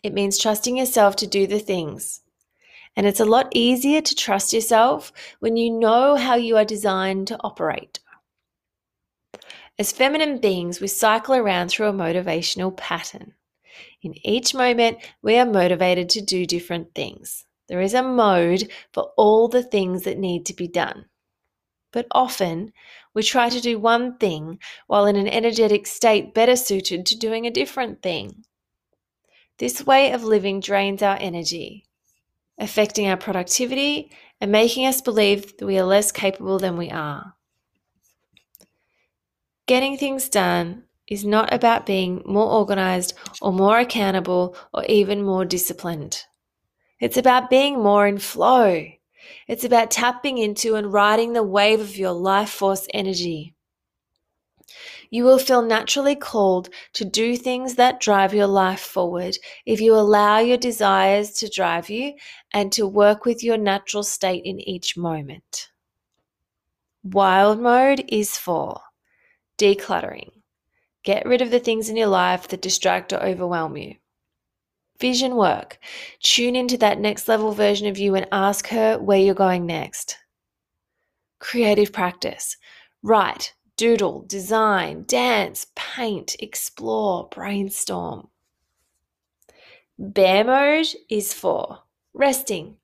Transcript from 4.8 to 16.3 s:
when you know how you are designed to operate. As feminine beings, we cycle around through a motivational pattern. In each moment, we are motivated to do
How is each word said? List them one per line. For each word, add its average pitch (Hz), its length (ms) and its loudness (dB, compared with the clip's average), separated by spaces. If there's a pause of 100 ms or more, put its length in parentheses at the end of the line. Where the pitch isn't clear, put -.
when 226 160 0
you 233 140 0
know 233 460 4
how 254 180 0
you 233 220 2
are 214 80 6
designed 196 640 -2
to 226 140 -10
operate. - 580 -6 (1800)
As 202 140 -4
feminine 285 460 0
beings, 180 420 -2
we 196 80 -6
cycle 226 460 0
around 208 340 0
through 214 200 -2
a 202 40 0
motivational 180 840 -4
pattern. - 580 -10 (680)
In 156 120 -12 (120)
each 240 280 0
moment, 233 440 2 (240)
we 220 140 4
are 247 100 6
motivated 180 640 2
to 220 100 0
do 185 260 -4